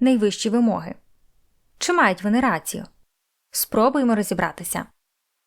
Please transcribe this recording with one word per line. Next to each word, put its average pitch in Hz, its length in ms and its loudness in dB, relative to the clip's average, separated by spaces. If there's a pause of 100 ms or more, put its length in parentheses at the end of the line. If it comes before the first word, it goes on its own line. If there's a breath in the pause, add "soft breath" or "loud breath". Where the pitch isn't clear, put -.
найвищі 226 500 2
вимоги. 208 440 0 (840)
Чи - 140 -2
мають 220 300 2
вони 208 180 2
рацію? 202 440 -4 (640)
Спробуємо 247 640 0
розібратися. 175 720 -4 (600)